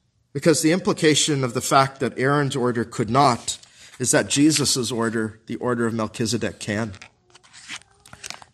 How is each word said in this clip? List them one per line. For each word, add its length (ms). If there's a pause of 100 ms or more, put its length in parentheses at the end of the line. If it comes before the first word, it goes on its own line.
(320)
Because 300
the 100
implication 720
of 120
the 60
fact 380
that 180
Aaron's 380
order 300
could 240
not 480 (400)
is 140
that 160
Jesus' 640
order, 560
the 100
order 300
of 60
Melchizedek, 680
can. 340 (1600)